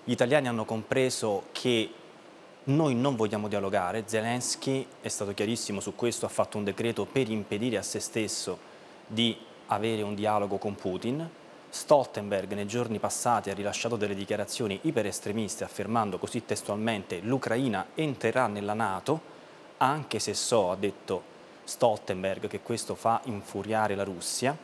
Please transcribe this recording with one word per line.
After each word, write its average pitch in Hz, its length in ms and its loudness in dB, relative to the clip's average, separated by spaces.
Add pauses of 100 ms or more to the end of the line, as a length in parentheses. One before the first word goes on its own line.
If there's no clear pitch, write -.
Gli 123 80 -2
italiani 127 380 4
hanno 113 160 0
compreso 113 880 0
che 117 400 2 (720)
noi 139 300 4
non 131 200 2
vogliamo 107 320 0
dialogare. 98 580 0
Zelensky 123 800 0 (140)
è - 80 -8
stato 101 260 -4
chiarissimo 104 460 -2
su 98 160 -6
questo, 117 300 0
ha 98 40 -2
fatto - 280 0
un 104 80 -2
decreto 107 400 0
per 127 240 0
impedire 107 480 0
a 95 40 0
se 101 200 -4
stesso 98 580 -2 (480)
di 113 280 2 (320)
avere 110 340 2
un 104 140 -2
dialogo 101 420 2
con 101 180 -4
Putin. 113 540 -2 (400)
Stoltenberg 104 840 2
nei 101 160 -4
giorni 113 320 0
passati 104 500 2
ha 98 40 -2
rilasciato 101 420 -2
delle 101 200 0
dichiarazioni 101 680 -2
iperestremiste 104 800 -2
affermando 104 540 -2
così - 280 -4
testualmente: 104 800 -2
"L'Ucraina 117 720 0
entrerà 127 520 0
nella 104 260 -2
nato", 110 680 -2 (380)
anche 135 420 2
se 101 160 -2
so, 104 340 4
ha 92 60 2
detto 98 480 -2 (400)
Stoltenberg, 98 840 0
che 101 140 -4
questo 113 320 -4
fa 113 300 2
infuriare 104 720 0
la 98 80 0
Russia. 101 600 -2